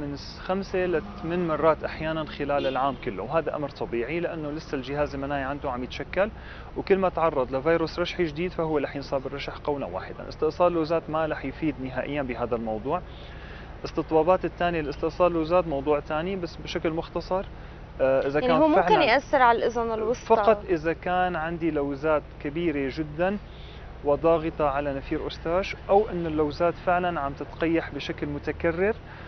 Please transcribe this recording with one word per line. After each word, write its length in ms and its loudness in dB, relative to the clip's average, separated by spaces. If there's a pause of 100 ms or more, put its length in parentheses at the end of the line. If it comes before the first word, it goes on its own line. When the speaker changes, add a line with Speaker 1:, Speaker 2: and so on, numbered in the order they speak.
Speaker 1:
من 160 -6
س-، 240 -14
خمسة 460 -2
لثمان 640 -2
مرات 360 4
أحيانًا 400 -4
خلال 420 -2
العام 280 2 (100)
كله، 180 -4
وهذا 340 0
أمر 120 -2
طبيعي 520 -4
لأنه 300 -4
لسه 260 -6
الجهاز 380 -2
المناعي 280 -4
عنده 280 -4
عم 140 -4
يتشكل، 460 -2 (460)
وكل 220 2
ما 100 4
تعرض 460 2
لفيروس 440 2
رشحي 260 -2
جديد 280 -2
فهو 260 0
رح 180 -2
ينصاب 260 -2
بالرشح 340 -8
قولاً 300 -2
واحداً. 420 -8
استئصال 380 2
اللوزات 440 2
ما 160 0
رح 180 -4
يفيد 360 -2
نهائيًا 420 -4
بهذا 340 -2
الموضوع. 460 -2 (840)
استطوابات 600 4
الثانية 360 0
الاستئصال 460 0
اللوزات 400 2
موضوع 340 2
ثاني، 360 -4
بس 200 -6
بشكل 340 -2
مختصر، 560 -2 (540)
آه، 260 4
إذا 140 2
Speaker 2:
يعني 120 2
Speaker 1:
كان 100 6
Speaker 2:
هو 60 8
ممكن 140 6
Speaker 1:
فعلًا 220 6
Speaker 2:
يأثر 380 4
على 160 8
الأذن 340 0
الوسطى؟ 340 -2
Speaker 1:
فقط 420 6
إذا 240 2
كان 440 0
عندي 340 -2
لوزات 520 2 (200)
كبيرة 540 0
جدًا 420 0 (640)
وضاغطة 640 2
على 260 0
نفير 320 -4
أستاش، 500 -2 (120)
أو 220 6
إن 160 -2
اللوزات 480 2
فعلًا 460 0
عم 120 -2
تتقيح 640 -2
بشكل 320 -6
متكرر، 680 0 (340)